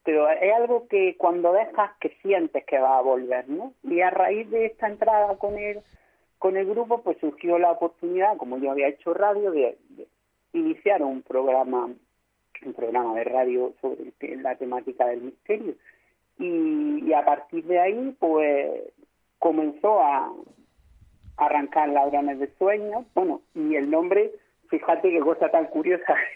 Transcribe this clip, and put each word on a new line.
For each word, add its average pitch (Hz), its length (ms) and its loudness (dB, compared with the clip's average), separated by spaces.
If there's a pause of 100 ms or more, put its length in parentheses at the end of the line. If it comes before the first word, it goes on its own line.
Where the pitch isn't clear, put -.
pero 151 260 2
es 180 240 2
algo 240 340 2
que 190 280 2
cuando 175 380 2
dejas 214 380 0 (100)
que - 80 -4 (140)
sientes 165 420 0
que 139 140 0
va 131 180 4
a 127 40 4
volver, 127 480 0
¿no? 185 240 -8 (100)
Y 175 180 0
a 180 80 4
raíz 190 400 0
de 226 160 0
esta 220 220 -4
entrada 208 500 0
con 208 200 -4
el, 208 220 -8 (600)
con 190 180 0
el 196 80 0
grupo, 233 380 -2
pues 170 160 -2
surgió 170 400 0
la 175 120 4
oportunidad, 175 640 -2
como 127 200 -8
yo 135 140 -2
había 139 160 0
hecho 156 260 -4
radio, 202 380 0
de, 135 260 0 (120)
de - 180 -20 (460)
iniciar 160 500 0
un 131 180 -4
programa, 127 680 0 (720)
un 127 80 -10
programa 120 420 -2
de 117 100 -2
radio 123 540 0
sobre 131 240 -6
el 127 100 -16
te-, 135 240 -12
la 131 180 -6
temática 127 520 -6
del 120 140 -6
misterio. 202 540 -8 (640)
Y, 151 680 -4
y 156 60 2
a 147 100 2
partir 156 420 -2
de 175 140 0
ahí, 240 400 -2
pues, 151 640 0 (580)
comenzó 160 600 2
a, 139 300 0 (1040)
a 147 80 4
arrancar 147 440 2
Ladrones 143 500 2
de 139 180 -4
Sueños. 208 560 0
Bueno, 185 280 0 (120)
y 156 220 -2
el 143 160 0
nombre, 185 400 2 (380)
fíjate 165 420 0
qué 170 80 2
cosa 160 300 0
tan 165 160 4
curiosa. 165 500 0 (200)